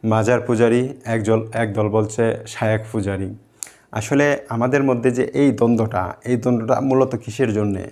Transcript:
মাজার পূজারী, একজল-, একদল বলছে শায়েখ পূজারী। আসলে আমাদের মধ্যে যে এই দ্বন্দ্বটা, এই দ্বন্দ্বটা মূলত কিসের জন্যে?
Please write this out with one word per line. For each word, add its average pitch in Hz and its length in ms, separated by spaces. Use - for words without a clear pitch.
মাজার 113 360
পূজারী, 120 480
একজল-, 113 480
একদল 107 360
বলছে 110 480
শায়েখ 110 340
পূজারী। 98 420
আসলে 139 460
আমাদের 123 340
মধ্যে 131 280
যে 123 240
এই 139 180
দ্বন্দ্বটা, 113 640
এই 123 120
দ্বন্দ্বটা 117 440
মূলত 131 360
কিসের 113 360
জন্যে? 101 400